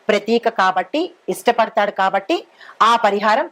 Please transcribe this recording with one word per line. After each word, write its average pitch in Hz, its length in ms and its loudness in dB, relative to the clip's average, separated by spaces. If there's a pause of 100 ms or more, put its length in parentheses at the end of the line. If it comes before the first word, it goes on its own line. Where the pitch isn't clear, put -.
ప్రతీక 220 420 0
కాబట్టి, 185 640 -2 (160)
ఇష్టపడతాడు 214 640 -2
కాబట్టి 196 560 -2 (340)
ఆ 220 140 4
పరిహారం 220 560 0